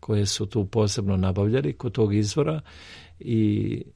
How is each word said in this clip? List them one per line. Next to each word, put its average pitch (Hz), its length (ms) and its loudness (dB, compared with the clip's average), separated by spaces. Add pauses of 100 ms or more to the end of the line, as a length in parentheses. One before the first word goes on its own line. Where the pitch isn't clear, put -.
koje 104 260 0
su 101 200 -4
tu 101 180 0
posebno 101 520 0
nabavljali 101 560 2
kod 127 200 -6
tog 107 220 2
izvora 107 460 0 (600)
i 107 640 0 (140)